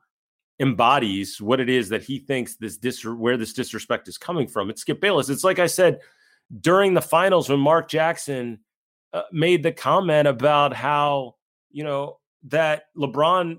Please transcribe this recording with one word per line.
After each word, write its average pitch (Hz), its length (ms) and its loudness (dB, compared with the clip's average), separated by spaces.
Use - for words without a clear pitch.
embodies 117 800 0
what 123 200 0
it 127 100 -2
is 123 180 0
that 104 140 -4
he 135 160 -8
thinks 127 380 -6
this 110 200 -10
dis-, 120 300 -6
where 117 320 -2
this 110 160 -8
disrespect 117 520 -6
is - 120 -16
coming 165 280 -4
from, 101 220 -4
it's - 140 -10
Skip - 180 -6
Bayless. 151 300 0
It's 139 140 -4
like 185 140 2
I 180 80 4
said 165 340 2
during 190 320 4
the 170 80 4
finals 175 480 2
when 139 120 2
Mark 156 280 2
Jackson, 139 680 -4
uh, - 160 -6
made 165 320 2
the 160 100 0
comment 151 540 2
about 143 460 2
how, 139 600 -2
you 147 140 -10
know, 143 340 -8
that 151 400 0
LeBron, 165 640 0